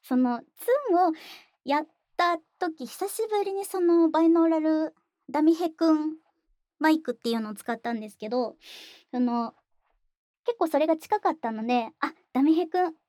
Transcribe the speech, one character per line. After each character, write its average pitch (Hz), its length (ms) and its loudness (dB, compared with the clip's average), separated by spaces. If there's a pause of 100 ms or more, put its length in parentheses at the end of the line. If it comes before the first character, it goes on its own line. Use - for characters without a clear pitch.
そ 254 140 -4
の 247 240 0
ツ - 40 -20 (480)
ン 349 160 4
を 320 40 0 (520)
や 277 160 0
っ 302 60 -10 (300)
た 349 220 0 (200)
時、 320 280 -6
久 - 220 -8
し - 200 -6
ぶ 415 160 -2
り 392 80 -6
に 392 140 -6
そ 370 140 -6
の 339 280 4
バ 311 140 2
イ 330 80 4
ノ 330 160 4
ー - 20 2
ラ 320 120 0
ル 311 340 -2 (360)
ダ 294 120 0
ミ 320 120 4
ヘ 330 140 -2
く 320 240 2
ん 311 240 0 (640)
マ 311 120 0
イ 320 100 2
ク 247 120 -6
っ - 20 -6
て - 140 -6
い 226 60 0
う 226 60 -2
の 214 100 -8
を 208 40 -10
使 - 160 -12
っ 220 80 -4
た 233 140 -6
ん 220 80 -6
で 214 80 -12
す - 80 -20
け 214 140 -10
ど、 247 260 -4 (560)
そ 247 80 -2
の、 240 340 -2 (920)
結 466 120 -2
構 330 80 0
そ 294 120 0
れ 311 80 2
が 320 100 2
近 415 240 -4
か 359 100 0
っ 320 40 -4
た 240 160 -6
の 220 160 -8
で、 240 240 0 (100)
あ、 - 140 -4 (180)
ダ 262 100 2
ミ 311 120 4
ヘ 339 120 0
く 359 220 0
ん 320 60 -8 (140)